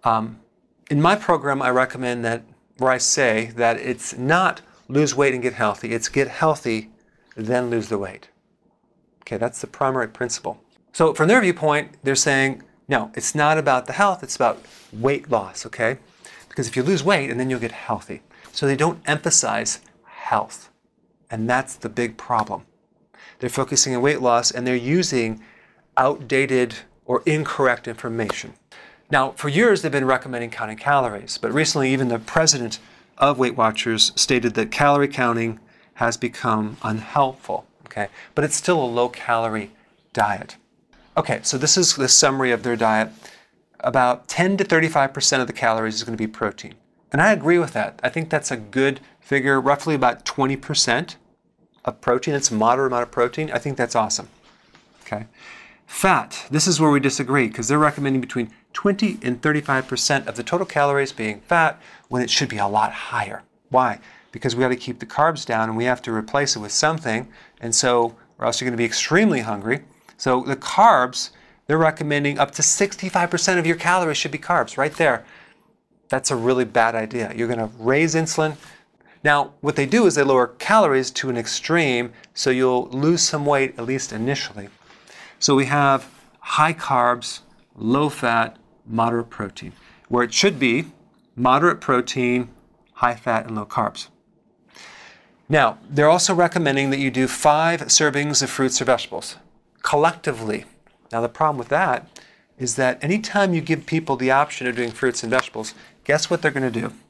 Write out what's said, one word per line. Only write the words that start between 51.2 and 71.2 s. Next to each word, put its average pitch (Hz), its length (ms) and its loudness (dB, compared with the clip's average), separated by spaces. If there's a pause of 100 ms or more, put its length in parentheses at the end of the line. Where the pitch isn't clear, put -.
of - 160 -6
protein. 127 340 0
It's 139 160 -2
a 120 40 -6
moderate 123 380 2
amount 120 120 -2
of - 60 -20
protein. 131 420 -2
I 120 60 -2
think 135 180 -6
that's 120 180 -2
awesome, 110 340 -2 (760)
okay? 107 240 -10 (600)
Fat, - 640 0
this 151 160 0
is 160 140 2
where 156 100 6
we 143 100 4
disagree, 131 480 0
'cause 110 200 -6
they're 143 100 2
recommending 143 420 2
between 120 300 -4 (220)
twenty 202 500 0
and 123 180 -4
thirty-five 143 460 0
percent 135 400 -2
of 113 100 -10
the 120 60 -8
total 180 240 -2
calories 139 460 0
being 107 300 -6
fat 160 380 2 (280)
when 127 140 -2
it 120 80 -2
should 135 180 0
be 110 100 -8
a 101 80 0
lot 107 260 0
higher. 107 500 -8 (260)
Why? 127 320 0 (320)
Because 117 240 -4
we 123 60 2
gotta 131 140 2
keep 123 220 -10
the 120 80 -14
carbs 151 400 0
down 110 220 0
and 110 80 -4
we 117 80 0
have 123 180 0
to 120 100 -6
replace 113 440 -2
it 110 40 -8
with 104 120 -10
something, 131 560 -2 (320)
and 117 140 -6
so, 120 420 2 (220)
or 113 80 -4
else 117 140 -2
you're 127 80 -4
gonna 120 80 -4
be 117 80 0
extremely 160 560 2
hungry. 110 440 -4 (340)
So 127 220 2
the 135 160 -4
carbs, 139 760 2 (360)